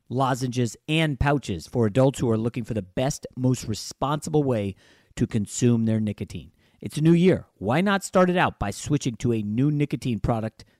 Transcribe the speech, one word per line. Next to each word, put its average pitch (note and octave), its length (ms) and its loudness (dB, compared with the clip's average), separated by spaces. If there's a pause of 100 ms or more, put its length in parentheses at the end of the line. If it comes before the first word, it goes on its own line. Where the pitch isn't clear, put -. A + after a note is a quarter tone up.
lozenges, B2 680 -2 (140)
and D#3 280 0
pouches C3+ 500 -2
for A#2 180 0
adults C3 340 2
who B2 100 0
are A2 80 2
looking A2+ 280 -4
for - 80 -6
the G#2+ 80 -4
best, C3 440 -4 (120)
most B2+ 280 2
responsible D3 800 -2
way G#2+ 320 -2 (400)
to B2 100 0
consume A#2 600 2
their A2 160 0
nicotine. G2+ 500 -8 (300)
It's - 160 -10
a D3 40 -2
new D#3+ 120 8
year. E3+ 320 4 (100)
Why A#2 240 0
not G3 240 0
start F#3 260 4
it F3 60 2
out D3 240 0
by G2+ 120 -2
switching C#3 460 -2
to B2 140 0
a A2+ 120 0
new A#2+ 280 0
nicotine C3+ 480 -2
product A2+ 460 -4 (140)